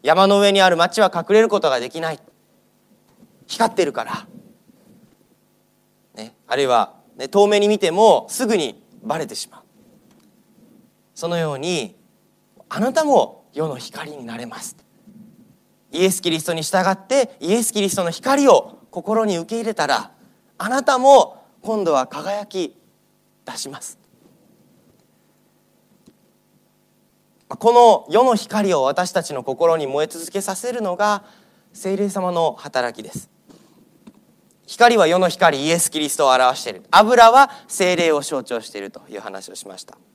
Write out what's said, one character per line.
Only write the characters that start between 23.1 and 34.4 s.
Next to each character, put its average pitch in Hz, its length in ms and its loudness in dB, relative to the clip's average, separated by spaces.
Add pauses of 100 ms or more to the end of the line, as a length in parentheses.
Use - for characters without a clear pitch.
出 - 120 -16
し - 120 -12
ま 139 120 -18
す。 - 180 -18 (3500)
ま - 60 -14
あ、 - 20 -18
こ 233 160 2
の 240 400 6
世 226 120 4
の 254 100 4
光 202 400 -2
を 139 80 0
私 147 300 -2
た 170 100 -4
ち 151 100 -10
の 127 120 -10
心 165 320 0
に 151 100 -4
燃 139 180 -2
え 156 40 -8
続 170 180 -14
け 196 140 -8
さ 190 160 -8
せ 240 160 -8
る 233 100 -8
の 180 140 -4
が、 208 280 -2 (480)
聖 196 240 -6
霊 202 120 -4
様 185 240 -4
の 165 260 0
働 123 360 -6
き 110 120 -16
で - 60 -20
す。 - 180 -16 (1400)